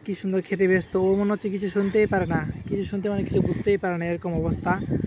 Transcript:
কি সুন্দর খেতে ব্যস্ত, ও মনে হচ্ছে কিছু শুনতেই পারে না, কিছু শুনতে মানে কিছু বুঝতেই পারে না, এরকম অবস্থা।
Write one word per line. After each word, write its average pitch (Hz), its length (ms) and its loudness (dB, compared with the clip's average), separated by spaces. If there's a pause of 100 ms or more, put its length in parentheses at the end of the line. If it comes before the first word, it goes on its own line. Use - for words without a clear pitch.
কি 202 100 -4
সুন্দর 190 280 -2
খেতে 185 260 0
ব্যস্ত, 185 280 2
ও 190 180 4
মনে 202 180 2
হচ্ছে 202 180 -4
কিছু 196 180 -4
শুনতেই 196 380 2
পারে 190 200 0
না, 160 200 0 (220)
কিছু 196 160 -2
শুনতে 202 240 -4
মানে 202 140 0
কিছু - 180 2
বুঝতেই 196 360 2
পারে 180 220 -2
না, 170 80 -4
এরকম 170 280 -2
অবস্থা। 165 460 0 (260)